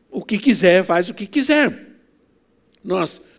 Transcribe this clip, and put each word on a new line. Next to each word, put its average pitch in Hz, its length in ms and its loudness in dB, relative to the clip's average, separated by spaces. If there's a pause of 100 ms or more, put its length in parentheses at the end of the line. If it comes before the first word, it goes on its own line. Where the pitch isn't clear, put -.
o - 160 -12
que 208 140 -4
quiser, 185 460 4
faz 175 260 -2
o - 40 -14
que 202 120 -12
quiser. 285 640 -2 (920)
Nós, 180 380 -4 (180)